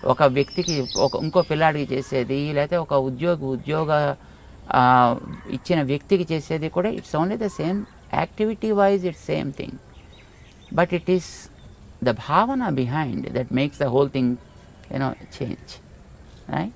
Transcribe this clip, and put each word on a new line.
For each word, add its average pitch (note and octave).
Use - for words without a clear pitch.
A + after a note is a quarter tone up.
ఒక C3
వ్యక్తికి, C#3
ఒక, C#3+
ఇంకో E3
పిల్లాడికి D3+
చేసేది, C3+
లేకపోతే D3
ఒక D#3+
ఉద్యోగి, C#3+
ఉద్యోగ, D3
ఆ, B2
ఇచ్చిన D#3
వ్యక్తికి D#3+
చేసేది D#3
కూడా F3+
it's D#3
only G3+
the A3
same, F#3
activity G#3+
wise G3+
it's D#3
same C#3+
thing. C3+
But E3+
it F3
is F3+
the A#2+
bhavana G3
behind C3
that -
makes C#3
the C3+
whole C3+
thing, B2
you C3+
know, C3+
change, -
right? F#3